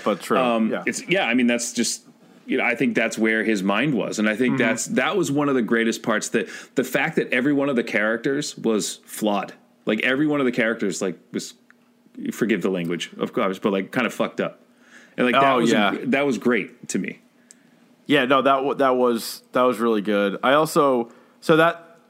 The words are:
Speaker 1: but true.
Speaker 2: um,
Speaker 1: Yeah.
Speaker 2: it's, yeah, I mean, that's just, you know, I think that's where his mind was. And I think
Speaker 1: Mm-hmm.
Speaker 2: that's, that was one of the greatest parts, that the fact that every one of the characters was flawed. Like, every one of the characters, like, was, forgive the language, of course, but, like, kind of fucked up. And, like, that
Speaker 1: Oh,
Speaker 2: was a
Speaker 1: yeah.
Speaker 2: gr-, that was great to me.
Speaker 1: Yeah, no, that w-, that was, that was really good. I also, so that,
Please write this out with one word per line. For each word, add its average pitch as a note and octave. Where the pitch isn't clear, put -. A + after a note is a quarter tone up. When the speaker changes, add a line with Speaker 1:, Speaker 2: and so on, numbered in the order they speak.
Speaker 1:
but G#2
true. -
Speaker 2:
um, A#2
Speaker 1:
Yeah. F#2+
Speaker 2:
it's, -
yeah, F3+
I A#2
mean, B2
that's A#2+
just, -
you -
know, A2+
I A#2+
think A#2+
that's A2+
where A2
his G#2
mind A2
was. -
And G#2+
I A2
think B2+
Speaker 1:
Mm-hmm. B2
Speaker 2:
that's, A2+
that C3
was E3
one C#3+
of C3+
the B2+
greatest A2+
parts, G#2+
that G#2+
the C3
fact D3+
that A#2+
every B2
one C#3
of C#3+
the A#2
characters A#2
was A2
flawed. G#2
Like, A2
every C3
one D3
of C3
the B2
characters, A2+
like, F2+
was, -
forgive G#2
the G2+
language, F2
of -
course, G2
but, A2
like, F#2+
kind B2
of -
fucked -
up. E2+
And, B2
like, B2+
that C#3
Speaker 1:
Oh, B2
Speaker 2:
was A2+
a -
Speaker 1:
yeah. G#2
Speaker 2:
gr-, G#2+
that C3+
was C3
great -
to G2+
me. -
Speaker 1:
Yeah, C#3
no, C3+
that C3+
w-, C3
that C3
was, A#2+
that B2+
was B2
really A2+
good. G2+
I B2+
also, C#3+
so E3
that, E3+